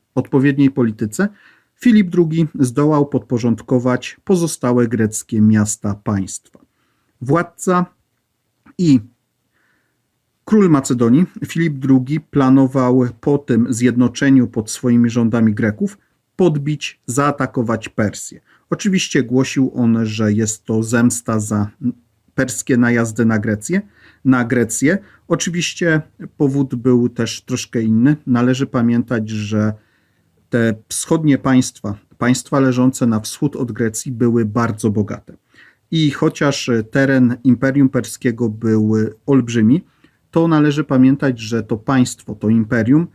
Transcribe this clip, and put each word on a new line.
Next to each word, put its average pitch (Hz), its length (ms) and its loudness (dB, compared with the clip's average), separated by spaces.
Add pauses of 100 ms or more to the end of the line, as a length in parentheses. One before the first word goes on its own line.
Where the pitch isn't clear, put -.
(140)
odpowiedniej 139 560 0
polityce, 117 580 -2 (520)
Filip 214 300 4
drugi 165 360 0 (140)
zdołał 143 460 2
podporządkować 123 1200 -2
pozostałe 127 640 0
greckie 110 520 -2
miasta 107 540 2
państwa. - 640 -8 (600)
Władca 175 680 -2 (920)
i 147 220 4 (1400)
król 202 260 4
Macedonii, 131 560 2 (200)
Filip 165 280 -4
drugi, 135 460 0
planował 131 840 2 (140)
po 143 180 0
tym 120 320 0
zjednoczeniu 123 760 2
pod 107 240 -6
swoimi 120 400 0
rządami 113 440 0
Greków 113 440 -4 (380)
podbić, 151 680 -2
zaatakować 127 840 -2
Persję. - 520 -6 (300)
Oczywiście 170 520 -2
głosił 131 520 -2
on, 113 320 0
że 107 260 -2
jest 107 320 -4
to 113 180 -2
zemsta 117 580 0
za 104 300 -4 (640)
perskie 131 420 -2
najazdy 117 480 0
na 110 140 0
Grecję, 110 440 -4 (420)
na 131 200 2
Grecję. 131 540 0 (300)
Oczywiście 165 760 -2 (340)
powód 135 380 0
był 123 340 2
też 117 340 -6
troszkę 123 400 -6
inny. 113 340 2 (100)
Należy 127 400 0
pamiętać, 117 640 -2
że 107 420 -2 (800)
te 113 240 0 (140)
wschodnie 156 500 0
państwa, 127 560 -2 (240)
państwa 127 420 0
leżące 127 460 0
na 110 140 0
wschód - 360 -6
od 120 160 -6
Grecji, 113 400 -6
były 117 320 2
bardzo 110 460 -2
bogate. - 460 -6 (540)
I 160 200 0
chociaż 147 600 -2 (200)
teren 135 540 2
Imperium 135 440 2
Perskiego 120 600 -4
był 110 460 0 (320)
olbrzymi, 120 580 2 (460)
to 165 180 0
należy 151 360 2
pamiętać, 131 560 2
że 113 220 -4
to 110 140 -6
państwo, 123 580 -2
to 104 140 -4
imperium 113 680 2